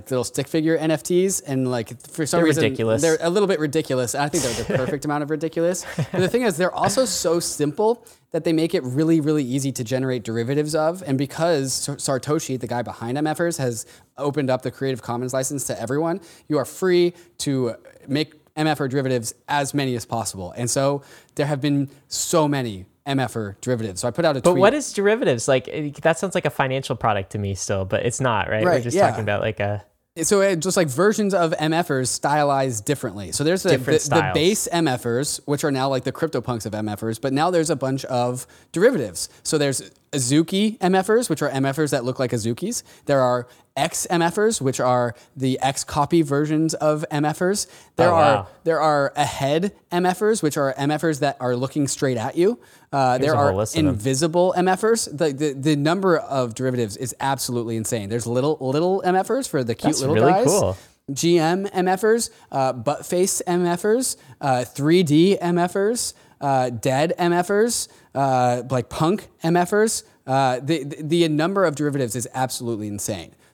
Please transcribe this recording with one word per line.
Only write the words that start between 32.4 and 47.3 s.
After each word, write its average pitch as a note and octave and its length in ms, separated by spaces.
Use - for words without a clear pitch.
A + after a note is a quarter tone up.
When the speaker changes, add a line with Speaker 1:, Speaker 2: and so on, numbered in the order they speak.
Speaker 1:
differently. G2+ 460
So C#3+ 140
there's F#3 180
the, F#3 80
Speaker 2:
Different D3 320
Speaker 1:
the, D3+ 80
the B2 60
Speaker 2:
styles. F#2 180
Speaker 1:
base F#3+ 380
M E3+ 160
F B2+ 180
ers, B2 400
which C#3+ 160
are D3+ 80
now, C3+ 180
like, C3 140
the C3 100
CryptoPunks A#2+ 540
of G#2 80
M G#2+ 140
F G#2 160
ers, A2+ 160
but C3+ 120
now D#3 180
there's E3 200
a D3+ 60
bunch C3+ 300
of B2 380
derivatives. E3 560
So D#3+ 120
there's C#3 320
Azuki E3 680
M F#3 160
F F#3 120
ers, A3+ 220
which D3+ 120
are D3 60
M C3+ 160
F C#3 140
ers D3+ 140
that B2+ 120
look B2+ 140
like B2+ 140
Azukis. A#2+ 500
There C#3 160
are B2 260
X D3+ 340
M E3+ 120
F E3+ 160
ers, A3 220
which C3 200
are B2 340
the C3 240
X C3+ 240
copy D#3 380
versions D3+ 520
of D3+ 360
M D3+ 160
F D3+ 160